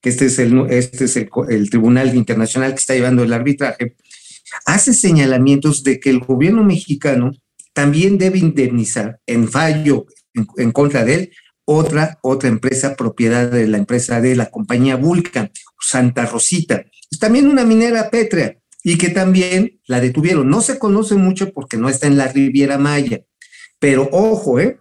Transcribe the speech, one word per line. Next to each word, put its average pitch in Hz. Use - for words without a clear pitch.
que -
este 123
es 123
el 120
nu-, 123
este 123
es 123
el 110
co-, -
el 107
tribunal 123
internacional 123
que 131
está -
llevando 127
el 117
arbitraje, 123
hace 208
señalamientos 139
de 131
que 139
el 127
gobierno 156
mexicano 143
también 156
debe 190
indemnizar 123
en 117
fallo 151
en, 110
en 117
contra 143
de 127
él 185
otra, 156
otra 135
empresa 127
propiedad 120
de 120
la 104
empresa 117
de 127
la 120
compañía 123
Vulcan, 151
Santa 123
Rosita. 120
Es -
también 240
una 269
minera 226
pétrea 214
y 170
que 175
también 185
la 123
detuvieron. 143
No 214
se 269
conoce 208
mucho 190
porque 131
no 117
está 135
en 139
la 135
Riviera 139
Maya, 139
pero 135
ojo, 185
¿eh? 254